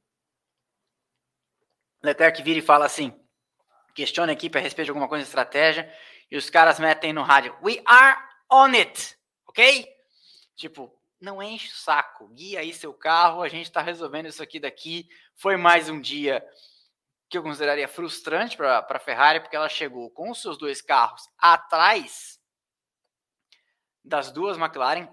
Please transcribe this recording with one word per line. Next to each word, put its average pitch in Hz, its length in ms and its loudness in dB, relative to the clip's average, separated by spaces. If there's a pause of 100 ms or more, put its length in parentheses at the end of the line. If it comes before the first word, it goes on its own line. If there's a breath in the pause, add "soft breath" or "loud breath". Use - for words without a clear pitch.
(2000)
Leclerc 156 400 0
vira 160 180 -2
e - 20 -4
fala 147 240 4
assim: 139 340 -8 (720)
questiona 156 400 -4
a - 20 -8
equipe 160 220 -8
a 135 40 -2
respeito 147 260 -6
de 143 40 -8
alguma 143 180 -6
coisa 147 160 -6
de 131 40 -16
estratégia, 156 640 -2 (380 loud breath)
e 147 60 -10
os 143 120 -8
caras 165 300 6
metem 156 340 -2
no 156 100 -6
rádio, 135 400 2
"We 208 220 -4
are 254 360 8 (300)
on 269 220 6
it", - 440 -2 (300)
ok? 254 420 2 (680 soft breath)
Tipo, 151 360 -18 (280)
não 196 200 -14
enche 214 280 -12
o - 80 -18
saco, 143 520 -4
guia 170 320 -14
aí 165 140 -10
seu 156 180 -14
carro, 165 480 2
a 165 80 -4
gente 165 220 -12
tá 170 100 -6
resolvendo 160 460 -10
isso 156 160 -16
aqui 151 160 -16
daqui. 160 500 -12 (280 soft breath)
Foi 190 200 -2
mais 170 320 4
um 156 120 -10
dia 139 460 -6 (840 soft breath)
que 180 80 -8
eu 160 40 -8
consideraria 143 460 -4
frustrante 170 680 -8
pra, 131 260 0
pra 131 160 -8
Ferrari, 147 420 2
porque - 160 -10
ela 156 120 -4
chegou 123 420 -12
com 185 200 -14
os 233 120 -16
seus 170 160 -12
dois 143 240 -8
carros - 460 0 (100)
atrás 170 1000 2 (1700)
das 135 260 -6
duas 170 280 -8
McLaren, 160 540 -4